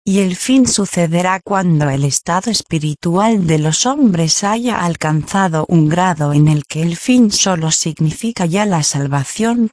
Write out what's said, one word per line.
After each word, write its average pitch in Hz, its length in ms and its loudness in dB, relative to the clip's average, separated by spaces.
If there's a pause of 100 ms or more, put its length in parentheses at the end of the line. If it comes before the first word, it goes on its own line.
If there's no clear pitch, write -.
Y 196 120 2
el 185 160 0
fin 262 320 2
sucederá 180 760 0
cuando 170 460 0
el 139 140 0
estado 170 480 -2
espiritual 175 960 -2
de 160 100 2
los 156 300 0
hombres 196 560 0
haya 220 420 -2
alcanzado 160 840 0
un 156 220 4
grado 165 420 0
en 147 160 4
el 151 180 2
que 156 180 -6
el 170 120 -2
fin 247 360 2
solo 165 400 0
significa 165 760 -2
ya 196 220 0
la 170 160 0
salvación 147 880 -2